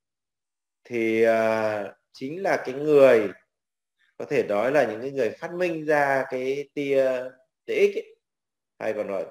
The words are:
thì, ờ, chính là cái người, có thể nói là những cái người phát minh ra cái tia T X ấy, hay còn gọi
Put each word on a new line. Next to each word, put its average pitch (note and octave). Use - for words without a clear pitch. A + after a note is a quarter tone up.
thì, A2+
ờ, A2
chính D#3
là D#3
cái B2+
người, C3+
có A2+
thể B2+
nói G#2
là D3
những A2
cái C3+
người B2+
phát E3+
minh E3+
ra C#3+
cái C3+
tia C3+
T -
X G3
ấy, -
hay A2
còn G#2
gọi F#2